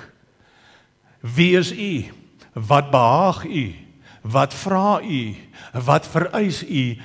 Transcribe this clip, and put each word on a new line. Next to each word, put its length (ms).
Wie 360
is 140
u? 220
Wat 380
behaag 560
u? 160
Wat 320
vra 480
u? 200
Wat 320
vereis 580
u 200